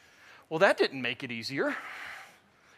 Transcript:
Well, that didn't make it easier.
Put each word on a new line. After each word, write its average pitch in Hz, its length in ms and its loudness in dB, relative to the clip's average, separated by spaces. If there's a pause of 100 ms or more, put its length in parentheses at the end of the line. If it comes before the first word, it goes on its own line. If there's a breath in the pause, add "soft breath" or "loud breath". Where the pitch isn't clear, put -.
(480 soft breath)
Well, 160 120 -2
that 220 180 8
didn't 139 240 2
make 123 200 -4
it 127 80 -6
easier. 131 460 -4 (1000 loud breath)